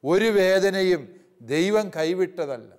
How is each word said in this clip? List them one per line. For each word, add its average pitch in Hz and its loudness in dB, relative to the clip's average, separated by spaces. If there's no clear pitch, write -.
ഒരു 196 2
വേദനയും 190 2
ദൈവം 196 0
കൈവിട്ടതല്ല 160 -6